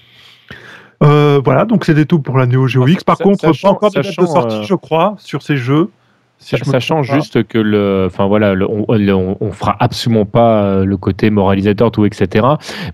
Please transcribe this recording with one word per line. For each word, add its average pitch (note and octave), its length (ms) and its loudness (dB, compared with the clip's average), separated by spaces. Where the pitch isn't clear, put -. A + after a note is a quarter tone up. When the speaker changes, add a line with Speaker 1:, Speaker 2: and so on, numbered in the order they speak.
Speaker 1:
Euh, D3 420 4
voilà, C#3 200 2
donc G#3+ 200 0
c'était D3+ 220 2
tout E3+ 140 0
pour C3 180 -2
la B2+ 80 2
Neo C3 220 2
Geo B2+ 180 0
Speaker 2:
Sa-, D3+ 60 2
Speaker 1:
X. - 120 -2
Par F3 120 2
Speaker 2:
sa-, E3 80 -8
Speaker 1:
contre, G3 160 2
Speaker 2:
sachant, D#3+ 280 0
Speaker 1:
pas G3 60 4
encore G#3 160 0
de F#3+ 60 -8
date C#3+ 100 -2
de G3 60 -8
Speaker 2:
sachant, F3+ 140 0
Speaker 1:
sortie, A#2+ 320 -2
Speaker 2:
euh, G#2+ 40 -6
Speaker 1:
je F3+ 120 -2
crois, F3 440 -2
sur - 240 -10
ces D3+ 140 -4
jeux. C#3+ 340 0
Si - 120 -20
Speaker 2:
sa-, C#3 60 -4
Speaker 1:
je B2 100 -6
me C#3 60 -2
Speaker 2:
sachant C3 240 -2
Speaker 1:
trompe C#3 100 -2
pas. C#3 80 -4
Speaker 2:
juste B2+ 300 -2
que - 140 -4
le, G2+ 500 0
enfin G2 180 -2
voilà, G2+ 280 2
le, F#2+ 140 -2
on, G#2+ 200 -4
le, G2+ 260 2
on, F#2+ 260 -2
on G2+ 120 -4
fera G2+ 260 -4
absolument A2+ 460 0
pas, A2+ 400 2
euh, G2 200 0
le G2 120 -2
côté G2 340 -2
moralisateur, G2+ 600 0
tout, G#2+ 120 0
et G2 80 2
cetera. A2+ 460 0